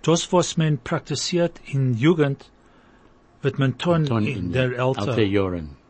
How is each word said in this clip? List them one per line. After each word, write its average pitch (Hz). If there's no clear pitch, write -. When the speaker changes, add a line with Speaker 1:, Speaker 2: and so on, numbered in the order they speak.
Speaker 1:
Das, 165
was 175
man 156
praktiziert -
in 131
Jugend, 143
wird 139
man 135
tun 165
Speaker 2:
Tun 113
Speaker 1:
in 123
Speaker 2:
in 87
Speaker 1:
der 127
Speaker 2:
der 123
Speaker 1:
Alter. 127
Speaker 2:
alter 113
Jahren. 92